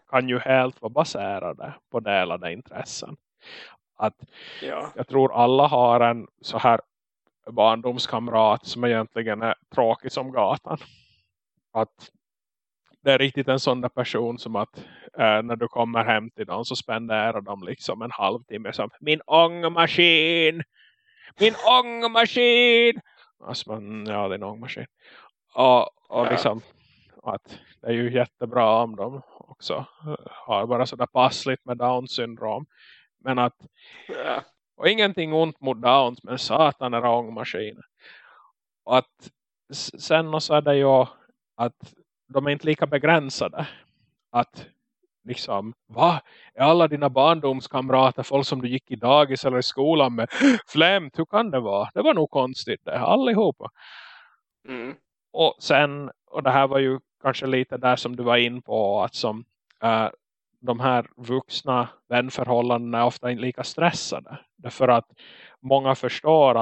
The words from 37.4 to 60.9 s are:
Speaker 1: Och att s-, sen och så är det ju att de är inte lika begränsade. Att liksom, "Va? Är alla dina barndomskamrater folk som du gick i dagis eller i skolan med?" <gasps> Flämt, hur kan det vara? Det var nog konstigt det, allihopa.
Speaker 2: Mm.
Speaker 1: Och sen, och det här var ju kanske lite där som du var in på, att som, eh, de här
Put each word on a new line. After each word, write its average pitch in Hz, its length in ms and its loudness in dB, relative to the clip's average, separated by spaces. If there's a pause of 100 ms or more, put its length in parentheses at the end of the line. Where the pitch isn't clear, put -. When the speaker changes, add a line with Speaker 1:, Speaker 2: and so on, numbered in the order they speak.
Speaker 1:
Och 127 140 2
att - 320 -6 (420)
s-, - 320 -14
sen 160 300 2
och 156 80 -2
så 160 120 -2
är 151 60 4
det 147 160 2
ju 135 300 4 (500)
att - 380 -8 (340)
de 135 180 -2
är 143 40 0
inte 147 160 -4
lika 156 200 0
begränsade. 143 840 0 (640)
Att - 340 -4 (580)
liksom, 110 500 -8 (140)
"Va? 143 320 2 (340)
Är 123 80 -2
alla 160 260 6
dina 147 220 0
barndomskamrater 131 1120 2
folk 139 240 0
som 131 160 -4
du 123 60 -2
gick 131 220 -8
i 131 60 -8
dagis 131 480 2
eller 127 140 0
i 123 40 0
skolan 139 520 0
med?" 113 160 -2
<gasps> 247 360 2
Flämt, 165 520 2
hur 165 60 0
kan 214 260 -2
det 135 100 0
vara? 101 340 -2
Det 202 80 -2
var 302 120 2
nog 160 160 0
konstigt 127 540 -4
det, - 140 -4
allihopa. 208 720 0 (1000)
Speaker 2:
Mm. 127 260 -12 (380)
Speaker 1:
Och - 260 2
sen, 143 520 0 (160)
och - 160 -8
det 135 80 0
här 139 160 4
var 135 120 0
ju 131 220 0 (220)
kanske 135 240 -2
lite 127 300 -2
där 127 200 2
som 123 200 -6
du 123 60 -8
var 120 140 2
in 120 260 -2
på, 104 400 -2
att 117 120 -4
som, 110 300 -6 (380)
eh, 110 260 2 (540)
de 123 180 -4
här 123 260 2 (100)